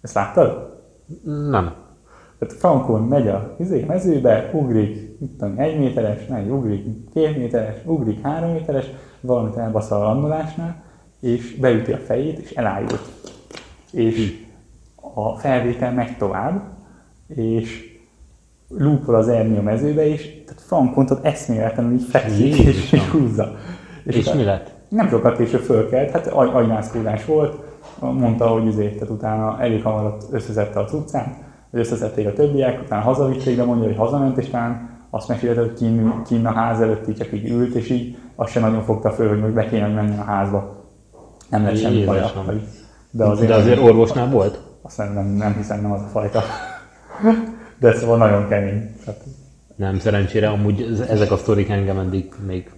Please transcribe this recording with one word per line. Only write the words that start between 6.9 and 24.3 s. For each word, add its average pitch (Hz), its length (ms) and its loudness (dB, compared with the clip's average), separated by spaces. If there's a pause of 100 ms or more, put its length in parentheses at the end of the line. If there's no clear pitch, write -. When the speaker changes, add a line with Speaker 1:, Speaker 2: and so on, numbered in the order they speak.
Speaker 1:
két 151 240 0
méteres, 113 380 -4 (100)
ugrik, 127 380 -2
három 165 280 -4
méteres, 151 340 -2 (360)
valamit 117 360 -2
elbaszol 107 440 -2
a - 20 0
landolásnál, 156 800 -2 (360)
és 120 400 -4
beüti 123 320 2
a - 60 -2
fejét, 147 420 -4
és - 120 -16
elájult. 101 580 -4 (840)
És 113 520 0 (720)
a 110 240 -2
felvétel 123 560 0
megy 120 240 -4
tovább, 107 440 -2 (680)
és 113 600 -4 (880)
loopol 143 380 2
az 110 120 4
ernyő 110 300 2
a 101 40 0
mezőbe, 147 460 0
és - 380 -4
tehát - 160 -20
frankon, 135 440 2
tehát - 200 0
eszméletlenül 117 680 0
így 127 160 -2
fekszik, 110 360 2
és, 147 200 2
Speaker 2:
Jézusom. 131 340 4
Speaker 1:
és - 100 0
húzza. 110 420 0 (520)
És 123 120 -2
Speaker 2:
És 113 60 4
Speaker 1:
utána 135 180 0